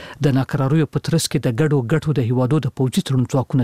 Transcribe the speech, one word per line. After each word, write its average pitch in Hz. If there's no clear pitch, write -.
د 143
ناکراریو 139
په 139
ترڅ 165
کې 151
د 131
ګډو 151
ګټو 151
د 127
هیوادو 127
د 127
پوځي 131
تړون 127
ځواکونه 131